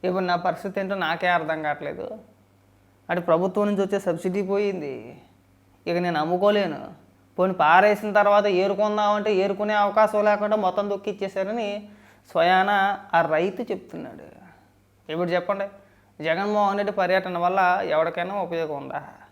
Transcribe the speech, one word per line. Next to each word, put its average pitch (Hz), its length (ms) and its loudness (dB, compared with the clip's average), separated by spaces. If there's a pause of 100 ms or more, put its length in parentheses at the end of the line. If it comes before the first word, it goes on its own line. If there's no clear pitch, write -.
ఇప్పుడు 185 240 0
నా 175 60 2 (100)
పరిస్థితి 190 340 -4
ఏంటో 196 240 -4
నాకే 170 320 -2
అర్థం 156 300 -2
కావట్లేదు. 147 400 -6 (1000)
అటు 175 200 -2
ప్రభుత్వం 185 400 2
నుంచి 202 160 0
వచ్చే 202 220 -2
సబ్సిడీ 180 340 -2 (120)
పోయింది, 190 420 -2 (920)
ఇక 170 180 0
నేను 170 180 0
అమ్ముకోలేను. 180 560 0 (600)
పోనీ 185 220 2
పారేసిన 202 580 6
తర్వాత 202 280 4 (160)
ఏరుకుందామంటే 208 680 0 (120)
ఏరుకునే 202 320 -2 (100)
అవకాశం 208 440 2
లేకుండా 208 360 0
మొత్తం 196 280 0
దొక్కిచ్చేశారని 202 760 -6 (600)
స్వయాన 185 400 4 (460)
ఆ 170 40 6 (140)
రైతు 190 360 0
చెప్తున్నాడు. - 560 -12 (840)
ఇప్పుడు 170 240 -2
చెప్పండి, 196 300 -2 (600)
జగన్మోహన్ 202 540 0
రెడ్డి 202 220 -2
పర్యటన 185 420 0
వల్ల 185 160 2 (360)
ఎవరికైనా 170 380 -2 (120)
ఉపయోగం 165 360 -6
ఉందా? 139 200 -10 (300)